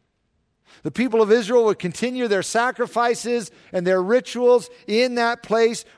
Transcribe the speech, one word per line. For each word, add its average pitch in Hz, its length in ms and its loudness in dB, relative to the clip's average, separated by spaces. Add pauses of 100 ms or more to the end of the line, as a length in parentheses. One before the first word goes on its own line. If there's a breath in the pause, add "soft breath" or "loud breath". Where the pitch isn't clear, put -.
(840 soft breath)
The 151 80 -8
people 226 300 0
of 202 80 2
Israel 233 360 4
would 202 140 0
continue 240 500 -4
their 190 140 0
sacrifices 233 1080 -4 (220 loud breath)
and 180 120 -4
their 185 160 2
rituals 240 680 2 (180 loud breath)
in 240 280 0
that 233 280 -2
place 226 400 0 (140 soft breath)